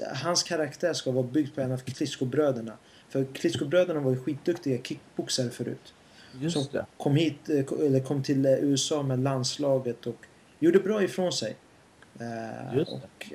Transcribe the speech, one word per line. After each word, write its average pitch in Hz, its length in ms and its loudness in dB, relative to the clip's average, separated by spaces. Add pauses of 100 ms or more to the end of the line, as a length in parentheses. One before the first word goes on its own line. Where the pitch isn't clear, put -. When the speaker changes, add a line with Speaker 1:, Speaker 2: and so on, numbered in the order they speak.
(240)
Speaker 1:
hans 170 200 2
karaktär 156 500 -2
ska 135 180 -2
vara 127 120 2
byggd 131 320 0
på 139 60 -2
en 127 100 -2
av 127 60 0
Klitschko-bröderna. 127 960 -2 (360)
För 139 140 0 (100)
Klitschko-bröderna 165 640 2
var 135 120 2
ju 127 60 2
skitduktiga 139 680 -2
kickboxare - 640 -4
förut. - 440 -8 (480)
Speaker 2:
Just 165 120 -2
Speaker 1:
Som 139 180 0
Speaker 2:
det. - 140 -4 (120)
Speaker 1:
kom 143 180 2
hit, 156 340 2
eh, 143 140 2
ko-, - 220 -2
eller 135 140 4
kom 135 240 -2
till, 135 220 2
eh, 139 60 8
U 143 220 4
S 135 180 0
A 147 120 0
med 131 160 0
landslaget 131 880 0
och 113 80 -4 (440)
gjorde 175 200 6
bra 196 240 2
ifrån 180 280 0
sig. 117 240 -4 (640)
Eh, 117 580 -6
Speaker 2:
Just - 140 2
det. 131 60 -8
Speaker 1:
och, - 380 -14